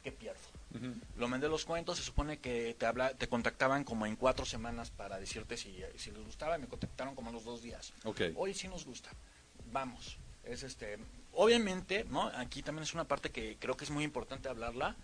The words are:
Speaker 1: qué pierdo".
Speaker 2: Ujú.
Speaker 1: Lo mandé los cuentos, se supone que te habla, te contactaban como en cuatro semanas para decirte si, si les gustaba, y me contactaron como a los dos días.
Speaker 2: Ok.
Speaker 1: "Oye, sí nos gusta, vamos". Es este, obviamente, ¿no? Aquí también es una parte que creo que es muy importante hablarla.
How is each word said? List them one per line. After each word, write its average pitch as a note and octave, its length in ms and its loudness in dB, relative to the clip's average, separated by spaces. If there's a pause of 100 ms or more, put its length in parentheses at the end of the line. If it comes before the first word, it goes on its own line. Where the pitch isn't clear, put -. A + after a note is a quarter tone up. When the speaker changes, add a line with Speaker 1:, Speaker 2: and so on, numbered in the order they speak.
Speaker 1:
qué C3 80 -6
pierdo". - 300 -10 (340)
Speaker 2:
Ujú. B2+ 180 -6 (240)
Speaker 1:
Lo A#2+ 120 2
mandé C3 180 2
los D#3 160 2
cuentos, E3+ 340 0
se - 60 -2
supone D3+ 360 2
que A#2 380 0
te A#2 80 2
habla, B2+ 280 6
te A#2+ 160 -2
contactaban C3 560 6
como A2 220 2
en A2 100 2
cuatro B2 280 6
semanas A#2 440 -4
para G2 300 -6
decirte G#2+ 380 -4
si, F#2+ 220 -8 (160)
si - 160 -8
les G#2+ 140 -10
gustaba, D#3 320 0
y C#3+ 40 -2
me B2 60 -6
contactaron - 480 -4
como A#2 140 -6
a A#2 40 -6
los A2 120 -6
dos A#2+ 160 -6
días. - 320 -10 (100)
Speaker 2:
Ok. G#2+ 180 -2 (140)
Speaker 1:
"Oye, G3 180 0
sí F#3+ 140 -6
nos F3+ 180 -6
gusta, - 260 -12 (600)
vamos". B2+ 460 -4 (260)
Es B2 200 -6
este, G#2+ 340 -6 (360)
obviamente, G3+ 760 6
¿no? D3 140 4 (120)
Aquí B2+ 260 -4
también D#3 220 -2
es D3 100 -2
una E3 120 0
parte D3 240 2
que A2 300 -4
creo B2 180 0
que D3 80 -6
es C#3+ 60 -2
muy D3 120 2
importante C3 460 -2
hablarla. B2 540 -2